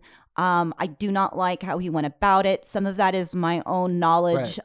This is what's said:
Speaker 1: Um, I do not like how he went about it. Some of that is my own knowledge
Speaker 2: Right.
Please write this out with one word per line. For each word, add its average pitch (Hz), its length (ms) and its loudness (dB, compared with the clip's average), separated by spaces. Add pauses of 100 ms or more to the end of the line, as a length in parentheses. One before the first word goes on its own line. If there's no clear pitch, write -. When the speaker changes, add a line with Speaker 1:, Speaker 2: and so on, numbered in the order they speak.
(360)
Speaker 1:
Um, 175 420 2
I 185 100 -4
do 196 240 -6
not 196 260 0
like 185 260 -2
how 180 160 -4
he 180 100 -6
went 156 180 -2
about 196 380 2
it. 190 200 0
Some 196 200 -4
of 196 120 -4
that 190 180 2
is 180 200 -4
my 170 300 0
own 180 340 -2
knowledge 170 380 4
Speaker 2:
Right. 135 280 -6